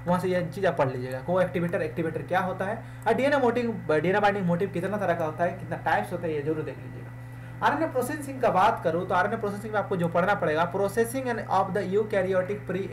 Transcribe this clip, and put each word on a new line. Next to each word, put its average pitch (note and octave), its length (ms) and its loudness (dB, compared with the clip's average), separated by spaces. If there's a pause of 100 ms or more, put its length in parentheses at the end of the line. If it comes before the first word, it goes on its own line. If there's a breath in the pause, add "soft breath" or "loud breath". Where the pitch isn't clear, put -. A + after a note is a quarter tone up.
वहाँ F3 120 4
से F#3 80 -2
ये F3+ 180 2
चीज़ F#3+ 220 0
आप E3+ 100 2
पढ़ C#3+ 100 4
लीजिएगा। B2+ 320 -4
को F3+ 220 2
एक्टिवेटर, F3 400 0
एक्टिवेटर D#3+ 400 -2
क्या F3 180 0
होता F#3 260 -2
है G#3 180 -6 (240 loud breath)
और A3+ 60 4
डीएनए C#4 240 4
मोटिव, A#3 540 2
डीएनए D#3 280 4
बाइंडिंग G3+ 260 2
मोटिव F3 240 2
कितना F#3+ 280 -2
तरह F3+ 160 2
का E3+ 120 -2
होता D#3 180 -2
है, F3+ 80 2
कितना E3 260 -8
टाइप्स F#3 340 0
होता E3+ 160 -4
है, D#3+ 60 -2
ये D3 80 -2
जरूर D#3 160 -2
देख C#3+ 200 -6
लीजिएगा। - 880 -10
आरएनए C#4+ 220 2
प्रोसेसिंग C4+ 540 -4
का A3+ 80 6
बात G#3+ 340 4
करूँ E3+ 240 0
तो G3 80 0
आरएनए G3+ 220 2
प्रोसेसिंग G#3 360 -6
में G#3+ 60 2
आपको F#3+ 180 -2
जो E3+ 100 0
पढ़ना F3 260 2
पड़ेगा, E3 400 2
processing A3+ 520 0
and A#3 260 -2
of G3 180 4
the G3 180 0
eukaryotic F#3+ 800 0
pre F#3 120 0 (120)